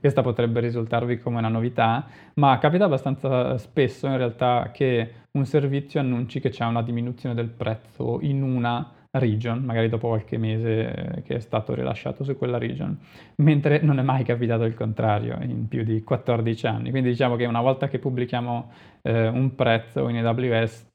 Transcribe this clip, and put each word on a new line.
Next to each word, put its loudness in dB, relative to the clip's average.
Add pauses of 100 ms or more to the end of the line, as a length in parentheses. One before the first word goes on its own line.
Questa 4
potrebbe 0
risultarvi -2
come -4
una 0
novità, 0 (280)
ma 6
capita 4
abbastanza 0
spesso -2
in -2
realtà 0
che 0 (260)
un 2
servizio 0
annunci -2
che 0
c'è -4
una 0
diminuzione -4
del -2
prezzo -6
in 0
una -2 (280)
region, 0
magari 0
dopo -2
qualche -2
mese, 0
eh, -6
che -6
è -4
stato -4
rilasciato -4
su -4
quella -2
region, -4 (400)
mentre 4
non 4
è 0
mai 2
capitato 0
il 0
contrario 0
in -4
più -4
di 0
quattordici -2
anni. -2
Quindi 0
diciamo 2
che 0
una 0
volta 2
che -4
pubblichiamo, -4 (320)
eh, 2
un 0
prezzo 0
in -2
A 2
W 2
S -8